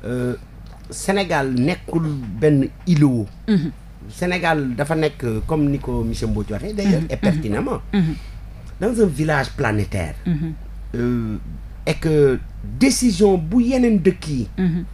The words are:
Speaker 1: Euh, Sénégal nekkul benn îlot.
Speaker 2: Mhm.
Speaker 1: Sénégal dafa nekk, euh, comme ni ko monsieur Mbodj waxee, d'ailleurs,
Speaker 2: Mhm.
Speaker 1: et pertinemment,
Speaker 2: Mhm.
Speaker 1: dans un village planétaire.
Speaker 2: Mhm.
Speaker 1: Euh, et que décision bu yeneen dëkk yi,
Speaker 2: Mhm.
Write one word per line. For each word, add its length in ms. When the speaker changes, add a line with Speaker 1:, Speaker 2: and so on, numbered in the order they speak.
Speaker 1:
Euh, 280
Sénégal 640
nekkul 500
benn 300
îlot. 400
Speaker 2:
Mhm. 220
Speaker 1:
Sénégal 680
dafa 200
nekk, 300
euh, 200
comme 240
ni 100
ko 260
monsieur 220
Mbodj 240
waxee, 220
d'ailleurs, 280
Speaker 2:
Mhm. 100
Speaker 1:
et 60
pertinemment, 640
Speaker 2:
Mhm. 200
Speaker 1:
dans 240
un 40
village 500
planétaire. 580
Speaker 2:
Mhm. 280
Speaker 1:
Euh, 400
et 100
que 440
décision 580
bu 240
yeneen 400
dëkk 280
yi, 180
Speaker 2:
Mhm. 260